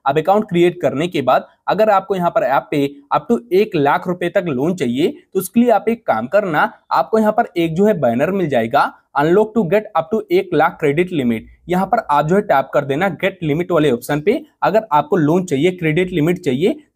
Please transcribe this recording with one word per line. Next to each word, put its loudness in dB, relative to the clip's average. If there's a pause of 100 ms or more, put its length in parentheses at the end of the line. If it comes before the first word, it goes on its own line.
अब 0
अकाउंट 2
क्रिएट 2
करने -2
के -4
बाद 2 (200)
अगर 2
आपको 0
यहाँ 0
पर 0
ऐप 0
पे 0 (280)
up -4
to 0 (140)
एक 2
लाख 0
रुपए -4
तक -2
लोन -2
चाहिए -2 (220)
तो -2
उसके -2
लिए 4
आप 0
एक -4
काम -2
करना, 0 (200)
आपको 0
यहाँ 2
पर 0 (100)
एक 0
जो 2
है 2
बैनर 0
मिल -2
जाएगा, 0 (240)
unlock 2
to 2
get 0 (120)
up -4
to 0 (100)
एक 2
लाख 2
credit 0
limit। -2 (220)
यहाँ 0
पर -2
आप 2
जो 2
है 2
टैप 0
कर 0
देना -2
गेट -4
लिमिट -2
वाले 2
ऑप्शन -2
पे, -2 (220)
अगर 0
आपको 0
लोन 2
चाहिए, 0
क्रेडिट -2
लिमिट 0
चाहिए, -2 (220)